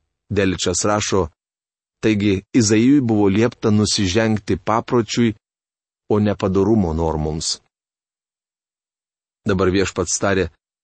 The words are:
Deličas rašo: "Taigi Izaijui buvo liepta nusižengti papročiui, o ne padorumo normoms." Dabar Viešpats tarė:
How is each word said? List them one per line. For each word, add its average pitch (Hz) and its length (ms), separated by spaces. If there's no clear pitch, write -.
Deličas 95 540
rašo: 104 440
"Taigi 104 400
Izaijui 120 480
buvo 107 280
liepta 113 420
nusižengti 107 840
papročiui, 117 800
o 107 80
ne 104 160
padorumo 98 600
normoms." 78 680
Dabar 95 240
Viešpats 92 480
tarė: 95 320